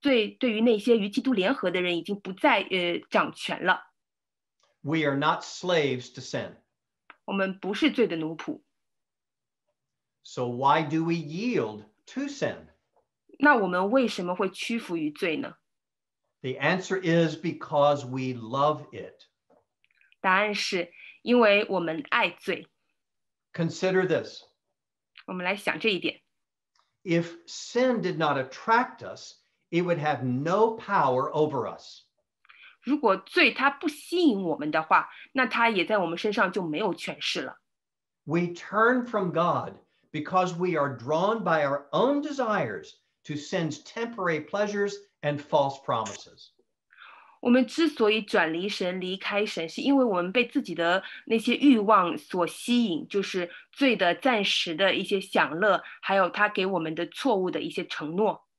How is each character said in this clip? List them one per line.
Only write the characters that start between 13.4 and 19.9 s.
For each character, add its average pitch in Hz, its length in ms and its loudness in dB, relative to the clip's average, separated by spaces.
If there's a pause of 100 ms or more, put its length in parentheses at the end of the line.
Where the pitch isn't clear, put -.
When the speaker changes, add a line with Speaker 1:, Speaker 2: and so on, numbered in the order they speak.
Speaker 1:
我 202 100 2
们 180 240 0
为 254 180 4
什 190 160 -6
么 180 100 -2
会 190 160 -2
屈 - 280 -8
服 180 180 -6
于 151 140 -2
罪 156 260 -4
呢？ - 200 -8 (840)
Speaker 2:
The 131 100 -6
answer 180 460 0
is 165 380 2
because 147 680 0
we 127 320 -4
love 139 540 -2
it. - 340 -16 (960)